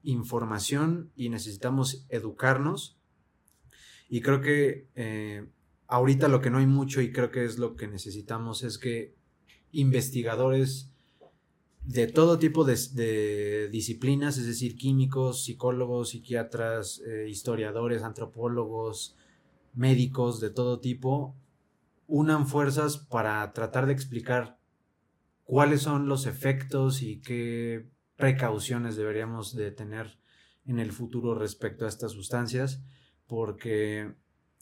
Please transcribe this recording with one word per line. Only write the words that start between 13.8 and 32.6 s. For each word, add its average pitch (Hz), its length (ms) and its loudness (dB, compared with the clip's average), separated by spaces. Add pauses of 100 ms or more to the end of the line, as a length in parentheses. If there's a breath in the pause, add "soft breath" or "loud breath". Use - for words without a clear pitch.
es 120 80 -4
decir, 120 300 -4
químicos, 131 680 2
psicólogos, 123 680 -2
psiquiatras, 113 960 -4
eh, 107 220 -6
historiadores, 110 720 -4
antropólogos, 113 1120 -6 (580 soft breath)
médicos 123 680 2
de 107 80 -2
todo 123 320 -2
tipo, 131 560 -2 (680)
unan 151 400 4
fuerzas 147 500 2
para 107 560 -2
tratar 123 340 0
de 139 60 2
explicar 123 680 -2 (880)
cuáles 143 380 6
son 143 260 0
los 135 180 0
efectos 135 760 0
y 107 180 -8
qué 117 680 -6 (300)
precauciones 120 800 2
deberíamos 107 580 -4
de 104 160 -6
tener 107 480 -12 (460 soft breath)
en 120 140 -2
el 110 140 -4
futuro 120 420 -4
respecto 107 500 -6
a 110 40 -4
estas - 240 -8
sustancias, 123 720 -4 (440 loud breath)